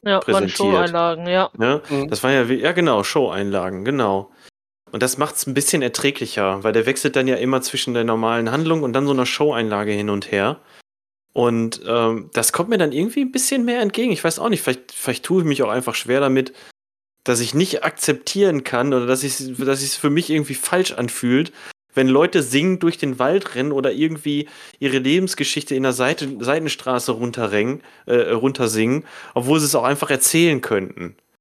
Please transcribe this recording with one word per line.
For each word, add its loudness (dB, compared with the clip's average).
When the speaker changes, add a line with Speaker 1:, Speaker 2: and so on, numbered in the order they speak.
Speaker 1:
Ja, 0
waren 2
Speaker 2:
präsentiert. 0
Speaker 1:
Showeinlagen, 2
ja. 2
Speaker 2:
Ne? 0
Speaker 3:
Mhm. -2
Speaker 2:
Das -4
war 2
ja 4
wie, 2
ja, 2
genau, 2
Showeinlagen, -2
genau. -2
Und -4
das -2
macht's -2
ein -4
bisschen 0
erträglicher, -2
weil 2
der 4
wechselt 0
dann 2
ja 2
immer 0
zwischen -6
der 0
normalen 0
Handlung 0
und -2
dann 0
so 2
einer 2
Showeinlage 0
hin -2
und -2
her. 0
Und, 0
ähm, 0
das 0
kommt -2
mir 2
dann 2
irgendwie -2
ein -2
bisschen 0
mehr 0
entgegen. 0
Ich -6
weiß 0
auch -2
nicht, 0
vielleicht, -4
vielleicht -6
tue 2
ich 2
mich 2
auch 0
einfach -2
schwer 0
damit, 2
dass 2
ich -4
nicht 0
akzeptieren 0
kann 0
oder 2
dass 0
ich's, -4
dass 0
ich's -4
für 2
mich 0
irgendwie 0
falsch 0
anfühlt, 0
wenn 4
Leute 4
singend 0
durch 2
den -4
Wald 0
rennen -2
oder 0
irgendwie -2
ihre 0
Lebensgeschichte 0
in 0
der 2
Seite-, -2
Seitenstraße -2
runterrengen, -2
äh, 2
runtersingen, 0
obwohl 2
sie 0
es 0
auch 2
einfach 0
erzählen 2
könnten. -4